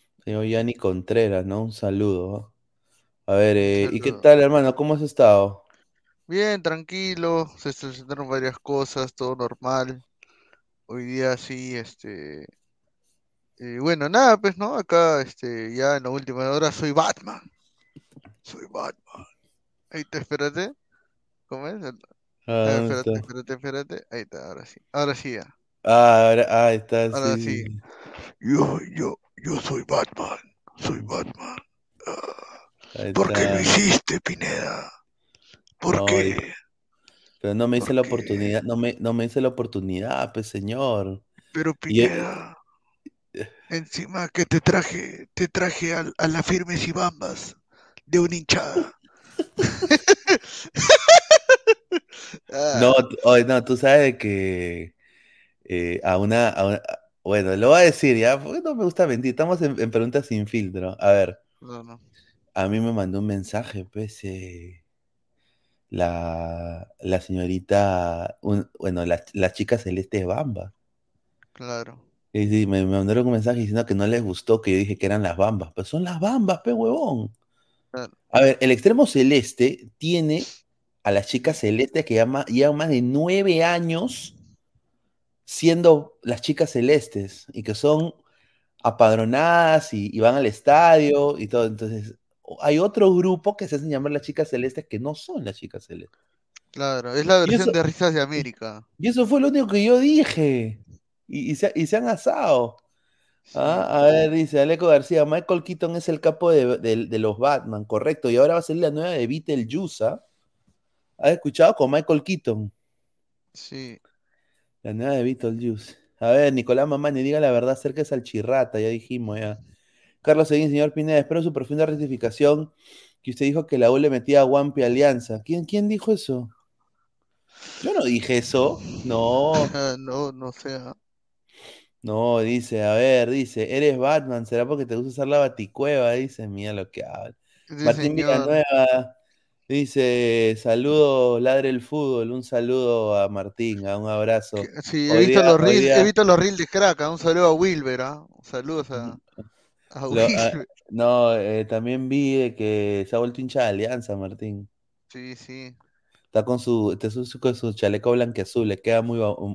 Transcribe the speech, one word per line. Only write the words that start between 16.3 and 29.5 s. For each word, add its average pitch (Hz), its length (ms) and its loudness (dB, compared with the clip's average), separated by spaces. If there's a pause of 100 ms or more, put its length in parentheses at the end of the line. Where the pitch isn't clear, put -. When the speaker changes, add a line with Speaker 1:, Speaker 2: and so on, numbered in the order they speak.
Speaker 2:
hora 151 220 0
soy 147 200 -6
Batman. - 480 -2 (1000)
Soy - 280 -20
Batman. - 540 -14 (640)
Ahí 156 120 -10
está, 156 160 -12
espérate. 147 540 -6 (720)
¿Cómo 139 220 -14
es? 196 80 -12
A 147 160 -14
ver, - 20 -20 (520)
Speaker 1:
Ah, 117 60 -6 (240)
¿dónde 113 180 -2
Speaker 2:
espérate, 123 160 -4
Speaker 1:
está? 107 100 -4
Speaker 2:
espérate, 123 340 -14
espérate. 139 560 -12
Ahí 117 100 -12
está, 73 280 -18
ahora 76 180 -18
sí. - 140 -20 (120)
Ahora 143 220 -2
sí 127 200 -12
ya. - 220 -16 (260)
Speaker 1:
Ah, 117 460 8
ahora, 113 200 4
ah, 117 240 4
está, 113 340 -2
Speaker 2:
Ahora 135 300 -2
Speaker 1:
sí, 113 60 -6
Speaker 2:
sí. 113 140 -6
Speaker 1:
sí, 113 80 -10
sí. 104 160 -12 (600)
Speaker 2:
Yo, 143 380 0 (180)
yo, - 240 -8 (160)
yo 143 240 -8